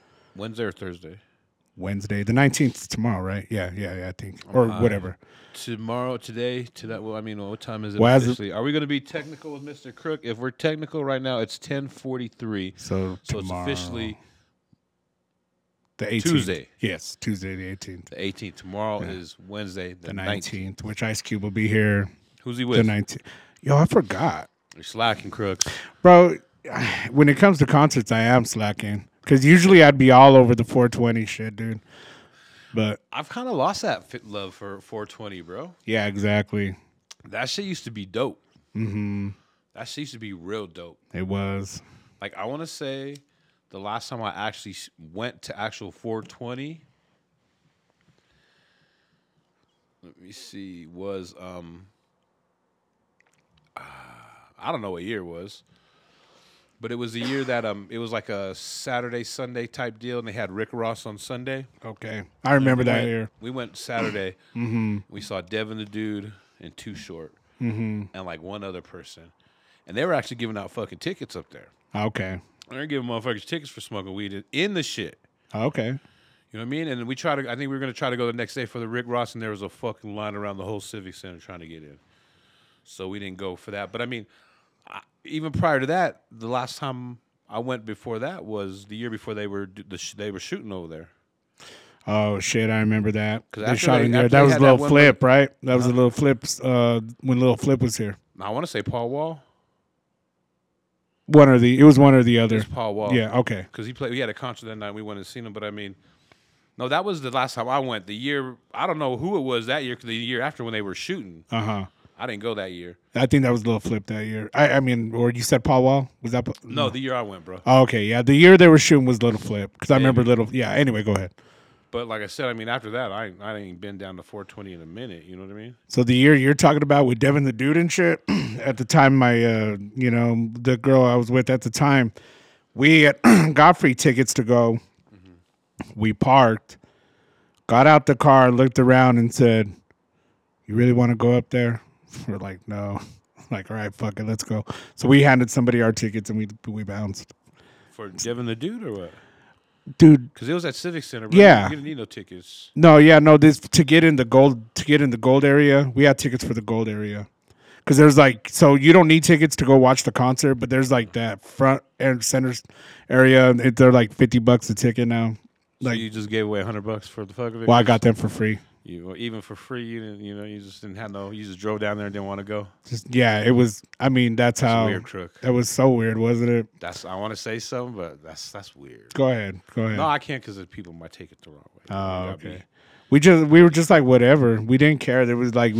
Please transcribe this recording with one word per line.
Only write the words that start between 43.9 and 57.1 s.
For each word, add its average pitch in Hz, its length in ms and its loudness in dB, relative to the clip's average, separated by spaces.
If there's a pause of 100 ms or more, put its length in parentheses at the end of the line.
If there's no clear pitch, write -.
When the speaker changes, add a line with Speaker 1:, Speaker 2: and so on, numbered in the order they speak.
Speaker 1:
time 120 140 -12
I 104 100 -10
actually 107 380 -12
s-, - 180 -20 (240)
went 113 300 -12
to - 160 -16
actual 107 320 -12
four 110 320 -12
twenty, 135 580 -16 (3250)
let 87 160 -20
me 92 120 -20
see, 95 560 -18
was, 92 520 -14
um, 90 480 -20 (1900)
uh, - 40 -18 (760)
I 127 140 -10
don't 120 100 -8
know 101 100 -10
what 87 120 -12
year 107 160 -10
it 92 60 -12
was, 85 380 -18 (1160)
but 117 120 -12
it 120 40 -8
was 120 180 -10